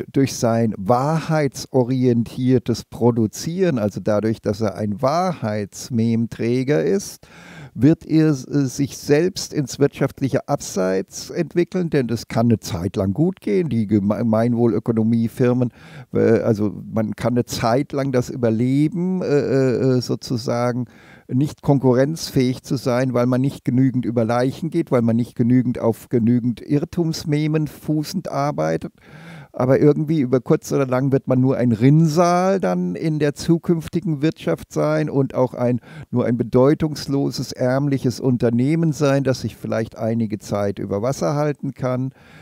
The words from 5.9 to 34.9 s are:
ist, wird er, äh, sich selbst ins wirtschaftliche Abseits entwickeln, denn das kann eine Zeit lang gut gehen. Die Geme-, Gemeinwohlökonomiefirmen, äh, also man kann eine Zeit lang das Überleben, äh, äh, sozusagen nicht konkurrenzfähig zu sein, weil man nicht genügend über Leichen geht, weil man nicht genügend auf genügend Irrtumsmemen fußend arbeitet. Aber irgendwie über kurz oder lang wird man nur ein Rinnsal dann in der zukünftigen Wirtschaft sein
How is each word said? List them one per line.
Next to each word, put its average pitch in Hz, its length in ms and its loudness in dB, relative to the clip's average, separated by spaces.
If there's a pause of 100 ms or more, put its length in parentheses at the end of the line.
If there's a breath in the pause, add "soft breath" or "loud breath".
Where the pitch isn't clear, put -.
ist, - 420 -4 (500 loud breath)
wird 143 280 4
er, 156 240 2
äh, 151 40 2
sich 139 640 -4
selbst 165 540 0
ins - 280 -4
wirtschaftliche 135 680 -2
Abseits 190 840 -4
entwickeln, 175 600 -4
denn 139 180 0
das 113 220 -6
kann 117 160 0
eine 117 160 2
Zeit 90 340 -6
lang 98 160 0
gut 160 300 -2
gehen. 190 260 0
Die 117 180 0
Geme-, 104 340 2
Gemeinwohlökonomiefirmen, 117 1500 2 (420 loud breath)
äh, 107 260 4
also 104 340 0 (160)
man 104 280 -4
kann 120 160 -2
eine 120 100 0
Zeit 127 480 -2
lang 139 220 -4
das 123 160 0
Überleben, 139 920 0
äh, 131 760 2
äh, - 20 2
sozusagen 120 840 -2 (420 loud breath)
nicht 139 360 -2
konkurrenzfähig 131 1000 2
zu 139 140 -4
sein, 127 360 -2
weil 120 120 2
man 127 160 0
nicht 135 240 -4
genügend 127 400 2
über 120 180 0
Leichen 127 460 -2
geht, 165 220 -2
weil 123 100 4
man 113 160 2
nicht 120 180 -4
genügend 123 440 2
auf - 280 -2
genügend 120 540 0
Irrtumsmemen 156 1040 -2
fußend 151 640 -6
arbeitet. 156 600 -4 (580 loud breath)
Aber 131 280 2
irgendwie 151 400 4
über 127 220 2
kurz - 320 -2
oder 143 120 0
lang 127 280 0
wird 131 140 0
man 127 120 2
nur 131 160 2
ein 123 160 2
Rinnsal 170 880 4
dann 180 340 -2
in 156 260 -4
der 147 160 0
zukünftigen 165 840 -2
Wirtschaft 160 520 -2
sein 151 360 0